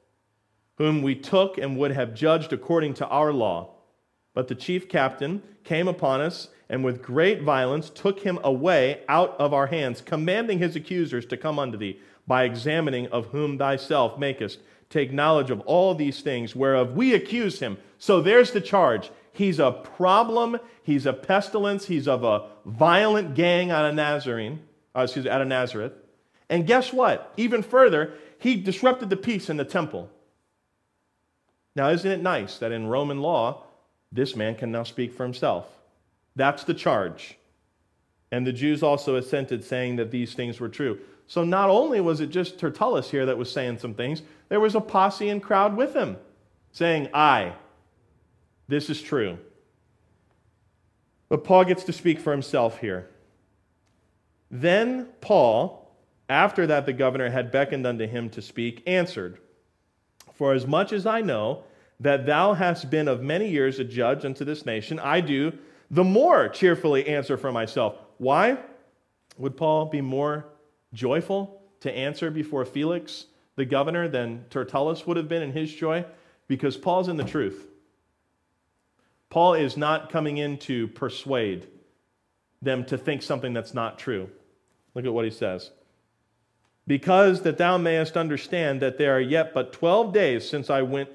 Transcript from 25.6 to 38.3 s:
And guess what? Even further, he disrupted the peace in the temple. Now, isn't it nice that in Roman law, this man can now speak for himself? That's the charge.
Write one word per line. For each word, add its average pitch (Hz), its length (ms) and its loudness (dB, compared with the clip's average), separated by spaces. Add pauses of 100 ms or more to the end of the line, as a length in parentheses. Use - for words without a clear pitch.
And 170 180 0
guess 254 260 2
what? 240 440 0
Even 226 260 0
further, 196 500 4 (240)
he 247 180 2
disrupted 226 540 0
the 185 80 0
peace 196 320 -4
in 151 80 -4
the 143 80 -2
temple. 104 440 -6 (1700)
Now, 139 140 2
isn't 175 220 0
it 180 100 -2
nice 160 380 -4
that 117 120 -4
in 113 140 -4
Roman 139 360 -2
law, 139 420 -2 (480)
this - 240 -2
man 107 180 -4
can 113 180 -8
now 117 120 -4
speak 123 300 -8
for 131 100 -8
himself? 123 560 -4 (560)
That's 143 280 0
the 170 120 -2
charge. 101 640 -4 (920)